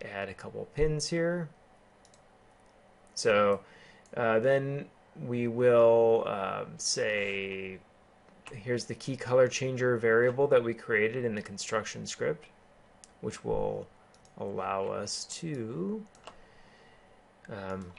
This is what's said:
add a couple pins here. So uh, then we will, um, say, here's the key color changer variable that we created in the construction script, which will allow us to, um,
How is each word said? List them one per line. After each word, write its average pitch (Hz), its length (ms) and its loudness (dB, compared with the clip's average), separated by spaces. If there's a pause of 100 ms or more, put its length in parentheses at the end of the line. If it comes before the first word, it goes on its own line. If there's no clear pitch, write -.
add 98 280 -8
a 92 40 -12
couple 104 300 -10 (100)
pins 151 340 0
here. 170 420 -2 (1600)
So 101 460 4 (560)
uh, 113 220 2
then 139 480 0 (400)
we 120 220 -2
will, 117 800 6
um, 101 400 -4 (100)
say, 98 1000 -4 (720)
here's 120 320 -4
the 113 100 -10
key 131 220 -8
color 127 320 4
changer 127 480 0
variable 120 500 4
that 131 160 6
we 117 120 -2
created 113 500 0
in 110 100 -2
the 104 80 -6
construction - 640 -6
script, - 400 -4 (720)
which - 240 -10
will 53 420 -4 (520)
allow 98 480 -4
us 101 380 -6
to, 165 800 -8 (1400)
um, 95 500 -8